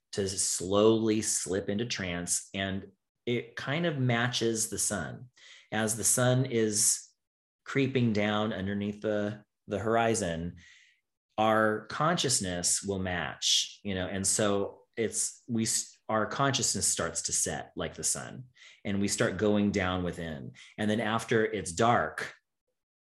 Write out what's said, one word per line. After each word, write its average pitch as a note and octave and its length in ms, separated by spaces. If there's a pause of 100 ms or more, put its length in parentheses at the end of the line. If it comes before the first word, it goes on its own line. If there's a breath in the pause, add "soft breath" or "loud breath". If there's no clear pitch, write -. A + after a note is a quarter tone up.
(120)
to G2 160
slowly G#2+ 920
slip G2 460
into G#2 180
trance. F2 680
And G2 300 (400)
it A#2+ 320
kind E3+ 300
of D#3+ 120
matches A#2 720
the G2 100
sun. D#2 480 (440 soft breath)
As A2 260
the G#2 80
sun B2+ 400
is A2 560 (640)
creeping C3 480
down G#2 400
underneath G2+ 480
the, G#2+ 400 (280)
the G2+ 100
horizon, G2+ 800 (800 soft breath)
our A2 480
consciousness B2 960
will G2 160
match, F2 840
you G2+ 100
know, F#2 120
and F#2+ 200
so G2+ 540 (160)
it's, - 520
we, A2+ 140
s-, - 340 (120)
our A2 180
consciousness B2+ 600
starts - 360
to - 100
set D2+ 420
like E2+ 200
the D#2+ 100
sun, B1+ 380 (420 soft breath)
and G2+ 160
we G2+ 80
start F#2+ 300
going G#2 320
down F#2 320
within. D#2+ 480 (260 loud breath)
And G#2+ 140
then G#2+ 100
after A2+ 440
it's F#2+ 280
dark, G#2 600 (680)